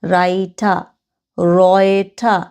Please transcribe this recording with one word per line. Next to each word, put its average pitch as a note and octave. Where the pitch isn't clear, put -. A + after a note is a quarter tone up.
রাইটা, F3+
রয়টা। F#3+